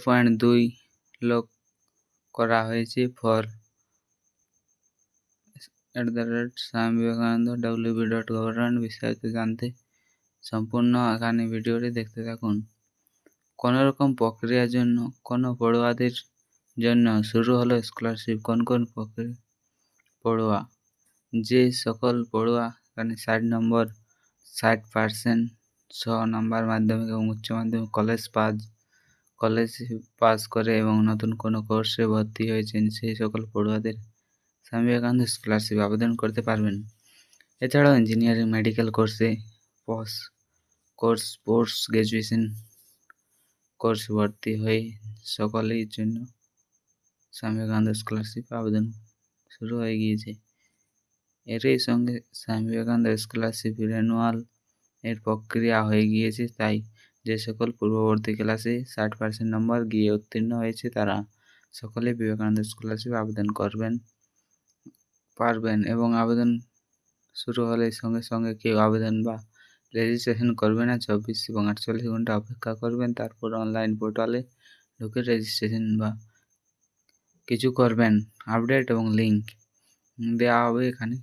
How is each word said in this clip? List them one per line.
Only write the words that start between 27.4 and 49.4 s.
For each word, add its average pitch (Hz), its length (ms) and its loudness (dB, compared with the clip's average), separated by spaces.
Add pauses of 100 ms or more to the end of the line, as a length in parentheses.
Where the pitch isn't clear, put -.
মাধ্যমিক 113 400 -2
কলেজ 110 300 0 (100)
পাস, 107 240 2 (840)
কলেজ 113 300 0 (460)
পাস 113 300 6
করে 113 320 0
এবং 107 160 2 (100)
নতুন 110 300 0
কোনো 110 300 -2
কোর্সে 110 420 0
ভর্তি 107 420 0
হয়েছেন, 110 400 0
সেই 110 260 -4
সকল 110 340 -2
পড়ুয়াদের 110 460 -2 (640)
স্বামী 117 260 -2
বিবেকানন্দ 120 340 2 (100)
স্কলারশিপ 107 480 -2
আবেদন 107 360 2
করতে 110 280 -2
পারবেন। 107 320 0 (840)
এছাড়াও 143 360 6
ইঞ্জিনিয়ারিং, 113 540 4
মেডিকেল 110 400 2
কোর্সে 110 380 2 (580)
পস-, 113 400 -8 (720)
কোর্স, 117 260 2 (180)
পোস্ট 113 360 2 (100)
গ্র্যাজুয়েশন 110 520 0 (1400)
কোর্স 110 320 0
ভর্তি 107 480 0
হয়ে 110 220 2 (460)
সকলের 113 640 -2
জন্য 110 260 -4 (1160)
স্বামী 110 220 -4
বিবেকানন্দ 110 420 0
স্কলারশিপ 110 560 -6
আবেদন 110 320 0 (680)